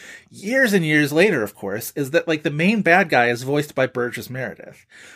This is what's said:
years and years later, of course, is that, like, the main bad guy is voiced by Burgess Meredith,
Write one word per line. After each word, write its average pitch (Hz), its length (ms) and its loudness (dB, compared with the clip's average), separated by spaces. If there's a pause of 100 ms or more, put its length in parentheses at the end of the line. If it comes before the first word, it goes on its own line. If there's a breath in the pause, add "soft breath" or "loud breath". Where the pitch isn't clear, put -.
(300 loud breath)
years 240 440 0
and 175 100 4
years 151 260 2
later, 160 320 2
of 101 120 -6
course, 104 420 -8
is 135 140 -4
that, 165 180 0
like, 156 140 -2
the 156 80 -2
main 185 320 0
bad 170 260 4
guy 123 200 2
is 120 160 -2
voiced 147 300 -2
by 131 120 0
Burgess 120 420 -6
Meredith, 123 560 -12 (320 loud breath)